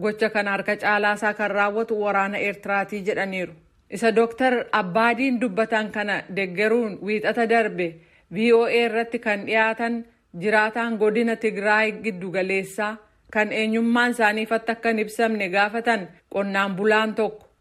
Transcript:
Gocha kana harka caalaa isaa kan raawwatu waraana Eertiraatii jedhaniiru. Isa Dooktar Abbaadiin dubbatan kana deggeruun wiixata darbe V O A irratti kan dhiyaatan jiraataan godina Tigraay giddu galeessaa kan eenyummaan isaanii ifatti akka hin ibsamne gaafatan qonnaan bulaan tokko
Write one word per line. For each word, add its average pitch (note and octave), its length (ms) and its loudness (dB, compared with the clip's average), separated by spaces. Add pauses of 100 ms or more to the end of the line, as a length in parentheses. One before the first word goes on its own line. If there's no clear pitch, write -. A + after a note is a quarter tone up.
Gocha G#3+ 300 0
kana G3+ 200 0
harka G3 260 -2
caalaa G#3 380 2
isaa G#3 200 0
kan G#3 160 -2
raawwatu G#3 520 0
waraana G3 360 0
Eertiraatii G3+ 680 -4
jedhaniiru. F#3+ 460 -4 (380)
Isa A3 260 0
Dooktar A#3 380 2 (180)
Abbaadiin A3+ 680 2
dubbatan G#3+ 520 -2
kana G#3 300 -4 (140)
deggeruun G3+ 640 0
wiixata G#3+ 460 0
darbe F3+ 460 0 (400)
V A3+ 180 2
O A#3 120 6
A A3+ 60 0
irratti A#3 480 0
kan G#3 280 -2
dhiyaatan A3+ 580 0 (360)
jiraataan A3 580 0
godina A3 380 2
Tigraay G#3+ 560 0
giddu F#3+ 380 -6
galeessaa F#3+ 640 -2 (360)
kan G#3+ 200 0
eenyummaan A#3 580 2
isaanii A3 320 2
ifatti A3+ 300 -2
akka A3+ 160 -4
hin A3+ 100 2
ibsamne G#3+ 500 0
gaafatan G#3 580 0 (280)
qonnaan G3 420 0
bulaan G#3+ 380 2
tokko G#3+ 320 -4 (140)